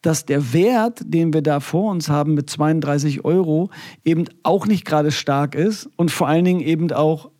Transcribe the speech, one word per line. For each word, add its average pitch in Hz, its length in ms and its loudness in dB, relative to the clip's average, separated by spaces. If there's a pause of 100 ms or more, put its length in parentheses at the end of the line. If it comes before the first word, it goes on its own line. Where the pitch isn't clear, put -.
dass 160 240 -2
der 139 300 -2
Wert, 226 500 2
den 165 300 0
wir 156 80 2
da 143 180 0
vor 190 300 -2
uns 175 180 -4
haben 147 240 0
mit 147 160 0
zweiunddreißig 151 800 0
Euro, 165 420 2 (340)
eben 165 220 2 (180)
auch 180 240 0
nicht 208 200 0
gerade 151 240 0
stark 143 440 -2
ist 196 420 -2
und 170 140 0
vor 147 180 -2
allen 170 180 2
Dingen 180 140 2
eben 160 320 0
auch 156 480 0